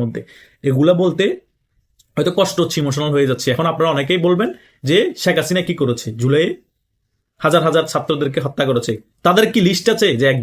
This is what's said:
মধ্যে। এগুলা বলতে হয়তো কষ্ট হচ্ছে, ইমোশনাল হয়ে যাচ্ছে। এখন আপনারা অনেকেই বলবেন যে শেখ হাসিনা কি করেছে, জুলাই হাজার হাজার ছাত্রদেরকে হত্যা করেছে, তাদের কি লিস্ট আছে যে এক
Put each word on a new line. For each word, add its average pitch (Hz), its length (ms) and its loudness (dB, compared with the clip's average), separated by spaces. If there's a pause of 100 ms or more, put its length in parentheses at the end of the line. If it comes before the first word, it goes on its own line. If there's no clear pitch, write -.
মধ্যে। 113 200 -6 (420)
এগুলা 143 300 4
বলতে 180 320 0 (880)
হয়তো 170 200 0
কষ্ট 190 260 0
হচ্ছে, 165 200 -2
ইমোশনাল 143 340 -2
হয়ে 143 120 2
যাচ্ছে। 127 240 -2
এখন 160 140 -2
আপনারা 160 240 0
অনেকেই 143 280 0
বলবেন 180 320 0 (340)
যে 147 140 2 (200)
শেখ 175 200 0
হাসিনা 180 240 -2
কি 175 200 -4
করেছে, 120 260 -2 (140)
জুলাই 143 260 2 (960)
হাজার 160 220 2
হাজার 160 200 2
ছাত্রদেরকে 143 580 -4
হত্যা 139 240 -4
করেছে, 120 260 -2 (320)
তাদের 190 280 4
কি 233 100 2
লিস্ট 175 280 2
আছে 220 180 2 (120)
যে 135 120 2
এক 135 120 0